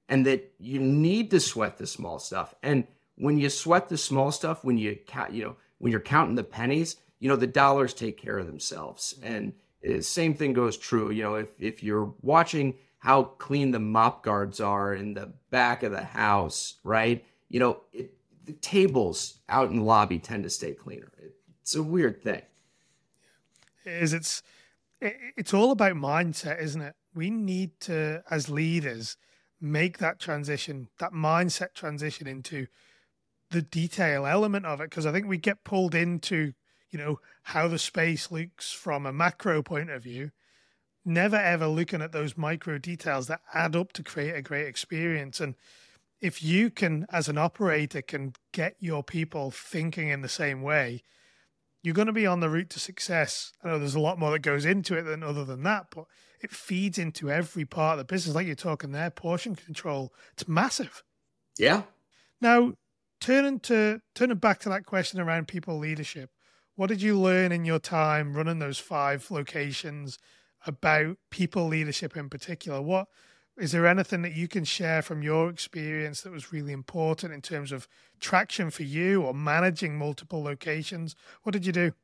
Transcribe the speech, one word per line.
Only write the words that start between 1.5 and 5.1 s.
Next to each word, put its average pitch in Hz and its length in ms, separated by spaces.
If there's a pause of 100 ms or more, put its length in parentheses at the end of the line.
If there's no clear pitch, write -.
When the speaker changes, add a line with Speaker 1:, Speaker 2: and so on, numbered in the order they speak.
Speaker 1:
the 101 100
small 85 320
stuff. - 420
And 127 240 (300)
when 147 220
you 143 120
sweat 175 380
the 160 100
small 135 320
stuff, 160 320
when 127 160
you 104 180 (120)
ca-, - 240